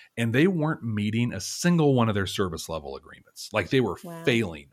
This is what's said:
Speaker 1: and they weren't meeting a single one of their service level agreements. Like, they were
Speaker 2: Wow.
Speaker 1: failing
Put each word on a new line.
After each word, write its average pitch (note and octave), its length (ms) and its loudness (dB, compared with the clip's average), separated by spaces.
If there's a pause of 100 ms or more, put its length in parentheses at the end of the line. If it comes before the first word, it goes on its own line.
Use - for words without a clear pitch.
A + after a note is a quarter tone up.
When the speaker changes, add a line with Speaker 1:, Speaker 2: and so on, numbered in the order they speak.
(160)
Speaker 1:
and A#2 160 0
they D3 160 4
weren't D#3+ 340 -2
meeting A2 500 0
a F#2 80 -6
single D#3+ 540 2
one A#2 140 4
of G2+ 80 0
their F#2+ 100 0
service F2 420 -4
level C#2+ 280 -8
agreements. - 560 -18
Like, G#2 180 -2
they C3+ 100 4
were G2+ 220 -2
Speaker 2:
Wow. E3+ 220 -14
Speaker 1:
failing F#2 480 0